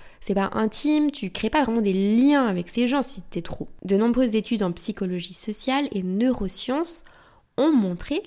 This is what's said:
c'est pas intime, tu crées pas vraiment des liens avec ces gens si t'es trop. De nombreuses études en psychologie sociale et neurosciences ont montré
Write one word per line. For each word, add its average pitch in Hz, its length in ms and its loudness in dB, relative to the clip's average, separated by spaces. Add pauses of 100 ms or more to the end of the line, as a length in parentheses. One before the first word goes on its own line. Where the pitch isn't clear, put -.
(220)
c'est 202 120 -2
pas 196 200 2
intime, 294 580 0
tu - 180 -6
crées 214 200 -4
pas 302 140 2
vraiment 226 180 0
des 202 120 2
liens 240 540 4
avec 180 200 -2
ces 240 200 0
gens 269 140 0
si - 200 -6
t'es - 200 -8
trop. - 260 -8 (180)
De 196 100 2
nombreuses 233 400 2
études 214 280 0
en 175 80 0
psychologie 180 600 -6
sociale 262 580 -2
et 190 120 -4
neurosciences 240 1000 -2 (520)
ont 294 140 4
montré 226 560 0